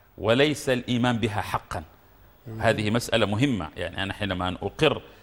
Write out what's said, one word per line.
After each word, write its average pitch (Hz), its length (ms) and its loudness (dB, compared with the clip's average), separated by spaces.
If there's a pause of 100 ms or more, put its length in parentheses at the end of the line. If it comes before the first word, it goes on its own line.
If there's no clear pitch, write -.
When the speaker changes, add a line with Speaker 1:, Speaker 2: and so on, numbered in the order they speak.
(180)
Speaker 1:
وليس 135 500 2
الإيمان 123 500 2
بها 107 220 0
حقًا. - 420 -6 (640)
Speaker 2:
مم. 113 140 -10
Speaker 1:
هذه 107 300 2
مسألة 113 360 2
مهمة. 104 500 0
يعني 90 260 -6
أنا 98 100 -4
حينما 92 360 -2
أن 90 140 -4
أقر 120 400 0 (200)